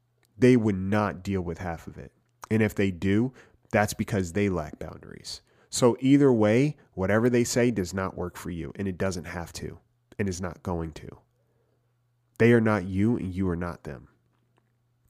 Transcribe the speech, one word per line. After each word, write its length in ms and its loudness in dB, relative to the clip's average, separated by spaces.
they 180 8
would 200 2
not 480 -2
deal 160 -2
with 180 -8
half 300 -8
of 100 -16
it. 140 -18
And 120 2
if 120 0
they 180 0
do, 400 0
that's 220 2
because 380 -4
they 160 0
lack 300 -6
boundaries. 640 -16
So 300 4
either 320 6
way, 440 2
whatever 380 2
they 140 4
say 260 0
does 240 -4
not 220 -4
work 200 -8
for 140 -10
you, 260 -8
and 100 -6
it 120 -6
doesn't 260 -4
have 300 -12
to, 260 -12
and 100 -4
is 120 -8
not 220 -10
going 300 -6
to. 260 -18
They 140 8
are 80 6
not 240 2
you, 320 0
and 180 -6
you 140 -2
are 80 -2
not 280 -8
them. 240 -14